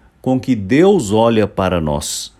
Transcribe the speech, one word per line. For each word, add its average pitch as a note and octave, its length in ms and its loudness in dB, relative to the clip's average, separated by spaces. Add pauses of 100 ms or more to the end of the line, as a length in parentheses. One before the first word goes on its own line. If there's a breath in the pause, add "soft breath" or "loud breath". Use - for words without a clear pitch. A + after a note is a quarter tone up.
(220 loud breath)
com C3 180 -2
que B2+ 160 -2
Deus C3 560 2
olha A2 360 2
para F#2 320 -2
nós. - 600 -6